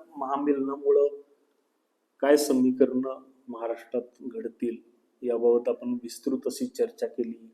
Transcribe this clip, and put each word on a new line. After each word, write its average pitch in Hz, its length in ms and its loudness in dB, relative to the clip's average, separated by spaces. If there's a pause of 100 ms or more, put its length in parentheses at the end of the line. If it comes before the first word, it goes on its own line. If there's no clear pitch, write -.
(160)
महामिलनामुळं 139 920 0 (1120)
काय 143 160 6
समीकरणं 131 840 2 (300)
महाराष्ट्रात 117 540 -6 (180)
घडतील 113 560 -8 (460)
याबाबत 120 460 2
आपण 123 340 -2
विस्तृत 123 440 -4
अशी 127 200 -4
चर्चा 120 400 -4
केली. - 480 -6